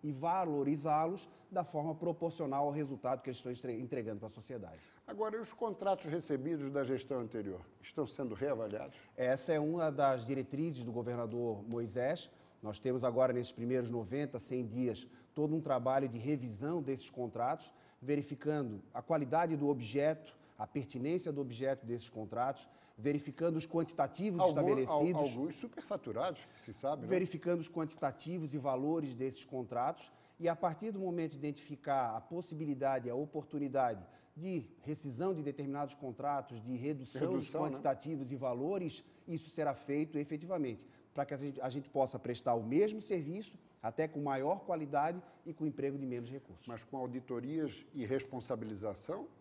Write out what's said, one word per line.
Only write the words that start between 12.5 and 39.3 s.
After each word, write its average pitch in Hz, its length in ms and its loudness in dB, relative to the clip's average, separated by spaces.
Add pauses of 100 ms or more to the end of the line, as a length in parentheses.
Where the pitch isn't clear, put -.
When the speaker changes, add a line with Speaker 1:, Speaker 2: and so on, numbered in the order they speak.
Speaker 1:
Nós 107 160 -6
temos 127 260 2
agora, 127 300 6
nesses 123 200 0
primeiros 123 360 0
noventa, 120 480 -2
cem 127 300 -2
dias, 117 400 -2 (260)
todo 151 220 2
um 160 60 0
trabalho 131 460 4
de 117 120 -4
revisão 135 640 -2
desses 131 260 -4
contratos, 123 640 -2 (260)
verificando 143 840 0 (100)
a 120 80 -4
qualidade 160 540 4
do 143 140 4
objeto, 143 680 2 (220)
a 107 100 -6
pertinência 151 640 -2
do 143 100 -2
objeto 131 440 -2
desses 117 240 -4
contratos, 117 580 -2 (300)
verificando 147 600 2
os 160 100 -2
quantitativos 170 720 0
Speaker 2:
Algum-, 185 100 10
Speaker 1:
estabelecidos, 147 680 6
Speaker 2:
al-, 139 240 2
alguns 147 160 0
superfaturados, 165 1000 -4
que - 80 -20
se 110 120 -12
sabe, 143 300 -2
né? 165 40 -4
Speaker 1:
verificando 175 520 2
os 160 100 -6
quantitativos 160 840 -2
e 151 40 -2
valores 139 560 2
desses 127 320 -4
contratos, 127 680 -2 (280)
e 170 100 2
a 165 60 2
partir 175 360 0
do 196 80 -4
momento 170 320 0
de 143 60 -12
identificar 139 760 -2
a 113 60 -4
possibilidade, 139 880 -2
a 120 60 -2
oportunidade 135 880 0 (300)
de 165 300 -2 (160)
rescisão 147 520 -2
de 156 80 -2
determinados 143 540 -4
contratos, 131 640 -4
de 123 140 -4
redução 135 520 -2
dos 170 200 0
Speaker 2:
Redução, 156 160 0
né? 151 60 2
Speaker 1:
quantitativos 139 640 0
e 139 40 -2
valores, 139 680 -2 (240)
isso 160 220 -4